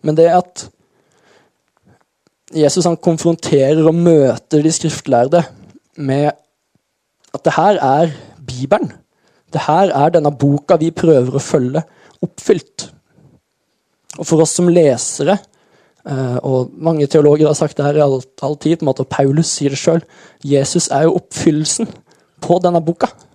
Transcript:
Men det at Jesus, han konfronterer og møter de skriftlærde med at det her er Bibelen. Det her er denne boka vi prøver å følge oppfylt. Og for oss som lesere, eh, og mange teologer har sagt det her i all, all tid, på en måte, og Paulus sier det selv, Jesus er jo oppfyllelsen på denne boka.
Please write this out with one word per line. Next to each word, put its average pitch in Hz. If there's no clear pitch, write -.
Men 156
det 165
at -
Jesus, 156
han 170
konfronterer 160
og 160
møter 151
de 160
skriftlærde 143
med 143
at -
det 156
her 185
er 143
Bibelen. 135
Det -
her 180
er 143
denne 147
boka 143
vi 165
prøver 135
å 139
følge 139
oppfylt. -
Og -
for 160
oss -
som 175
lesere, 151
eh, 131
og 131
mange 156
teologer 151
har 147
sagt 151
det 143
her 147
i 147
all, 131
all 143
tid, 160
på 160
en 143
måte, 131
og -
Paulus 139
sier 139
det -
selv, 165
Jesus 139
er 139
jo 160
oppfyllelsen -
på 175
denne 175
boka. 170